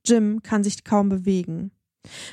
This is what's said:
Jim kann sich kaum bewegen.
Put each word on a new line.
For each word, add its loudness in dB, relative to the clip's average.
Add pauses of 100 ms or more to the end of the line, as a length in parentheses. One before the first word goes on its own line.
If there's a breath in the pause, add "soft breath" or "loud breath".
Jim 2
kann 0
sich -4
kaum 2
bewegen. -2 (600 loud breath)